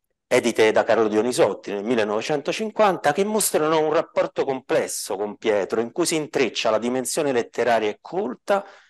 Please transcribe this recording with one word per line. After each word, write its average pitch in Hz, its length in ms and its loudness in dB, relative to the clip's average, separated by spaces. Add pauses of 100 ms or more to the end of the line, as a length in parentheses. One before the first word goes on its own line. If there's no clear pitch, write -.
(280)
edite 113 460 4
da 107 100 4
Carlo 110 240 4
Dionisotti 113 640 2
nel 101 140 -6
millenovecentocinquanta, 143 1300 0
che 196 100 0
mostrano 170 560 0
un 156 140 0
rapporto 165 500 -2
complesso 131 720 -2
con 101 220 -6
Pietro, 104 420 0
in 117 140 -4
cui 170 120 -2
si 160 100 -2
intreccia 139 540 -2
la 110 80 2
dimensione 127 540 -2
letteraria 117 560 0
e 104 140 -6
colta 202 640 -4 (240)